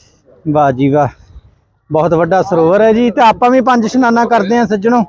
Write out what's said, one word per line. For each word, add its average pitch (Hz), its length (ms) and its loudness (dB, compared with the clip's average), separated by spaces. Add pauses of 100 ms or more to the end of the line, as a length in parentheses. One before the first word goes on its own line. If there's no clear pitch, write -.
(500)
ਵਾਹ 147 220 2
ਜੀ 135 180 -2
ਵਾਹ, 143 180 0 (840)
ਬਹੁਤ 156 220 0
ਵੱਡਾ 170 280 0
ਸਰੋਵਰ 170 400 0
ਹੈ 220 120 2
ਜੀ। 240 180 0
ਤੇ 294 100 -4
ਆਪਾਂ 240 280 2
ਵੀ 262 120 2
ਪੰਜ 220 240 0
ਇਸ਼ਨਾਨਾ 233 400 0
ਕਰਦੇ 202 320 0
ਹਾਂ 240 80 0
ਸੱਜਣੋ। 214 440 -2